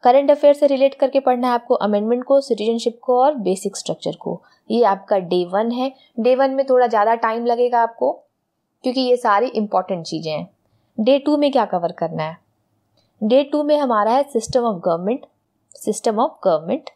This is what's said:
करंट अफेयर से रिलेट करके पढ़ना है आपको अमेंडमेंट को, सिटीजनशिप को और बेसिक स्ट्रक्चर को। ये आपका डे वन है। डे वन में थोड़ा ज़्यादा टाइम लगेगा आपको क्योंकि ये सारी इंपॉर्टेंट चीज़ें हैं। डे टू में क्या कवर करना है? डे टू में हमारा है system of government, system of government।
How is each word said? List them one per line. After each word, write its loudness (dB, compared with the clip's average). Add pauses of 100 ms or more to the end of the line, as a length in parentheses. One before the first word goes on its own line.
करंट 4
अफेयर 4
से 2
रिलेट 2
करके 0
पढ़ना 0
है 0
आपको -2
अमेंडमेंट -2
को, 2
सिटीजनशिप -4
को 2
और 2
बेसिक -4
स्ट्रक्चर -8
को। -10 (280)
ये 2
आपका 0
डे -2
वन -2
है। -4 (280)
डे 2
वन 2
में -2
थोड़ा 4
ज़्यादा 2
टाइम -2
लगेगा 0
आपको -2 (680)
क्योंकि -2
ये 2
सारी 2
इंपॉर्टेंट -4
चीज़ें -8
हैं। -8 (500)
डे 4
टू 0
में 0
क्या 2
कवर -4
करना -6
है? -10 (760)
डे 4
टू -2
में 0
हमारा 0
है 2
system -2
of -2
government, -2 (720)
system -2
of -2 (160)
government। -2